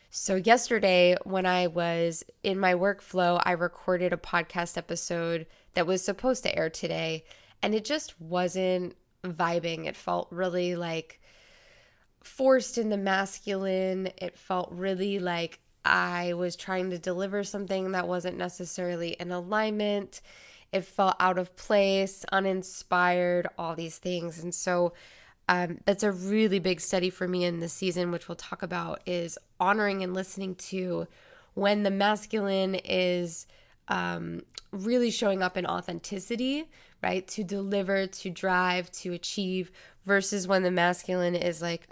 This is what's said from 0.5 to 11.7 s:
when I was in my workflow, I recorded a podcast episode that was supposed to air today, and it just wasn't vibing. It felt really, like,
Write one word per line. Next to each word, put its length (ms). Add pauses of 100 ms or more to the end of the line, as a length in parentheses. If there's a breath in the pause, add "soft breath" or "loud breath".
when 240
I 220
was 560 (180)
in 160
my 160
workflow, 720
I 80
recorded 600
a 40
podcast 600
episode 680 (280 soft breath)
that 120
was 180
supposed 380
to 160
air 100
today, 540 (400 loud breath)
and 140
it 80
just 360
wasn't 760 (260)
vibing. 640
It 100
felt 360
really, 420
like, 460 (1040 soft breath)